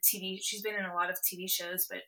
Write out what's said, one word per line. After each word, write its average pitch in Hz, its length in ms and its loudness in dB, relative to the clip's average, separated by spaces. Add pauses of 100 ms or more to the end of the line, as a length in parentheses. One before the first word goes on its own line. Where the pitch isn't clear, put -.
T - 160 6
V, 190 240 -4
she's 214 180 -2
been 214 140 -2
in 196 100 -2
a 180 80 -4
lot 175 160 2
of 185 140 0
T - 140 0
V 185 100 -6
shows, 180 420 0
but, - 180 -6